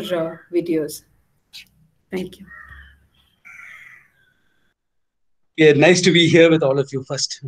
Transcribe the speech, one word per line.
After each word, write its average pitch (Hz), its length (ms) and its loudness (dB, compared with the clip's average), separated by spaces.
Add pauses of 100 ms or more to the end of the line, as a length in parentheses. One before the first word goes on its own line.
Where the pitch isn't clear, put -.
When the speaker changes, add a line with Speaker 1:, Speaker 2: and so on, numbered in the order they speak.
(200)
Speaker 1:
uh, 165 160 -8 (140)
videos. 165 520 -6 (1080)
Thank 185 300 -12
you. 196 60 -20 (3000)
Speaker 2:
Yeah, 156 160 4
nice 160 300 2
to 185 80 2
be 165 180 2
here 165 220 6
with 160 140 0
all 139 160 -2
of 139 120 -6
you 131 120 -10
first. - 440 -10